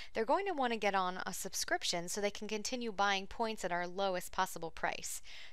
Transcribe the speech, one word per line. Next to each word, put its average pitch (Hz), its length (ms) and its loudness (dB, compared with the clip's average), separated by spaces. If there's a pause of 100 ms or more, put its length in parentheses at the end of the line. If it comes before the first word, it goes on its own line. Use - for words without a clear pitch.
(120)
they're 220 140 2
going 320 180 4
to 392 80 0
want 254 220 2
to 226 40 -2
get 202 160 4
on 185 300 2
a 196 80 -4
subscription - 760 0
so 214 100 -2
they 202 100 4
can 208 160 -6
continue 214 460 -2
buying 196 340 4
points 220 380 -2
at 175 80 0
our 175 140 2
lowest 180 460 0
possible 185 380 0
price. - 520 -4 (300)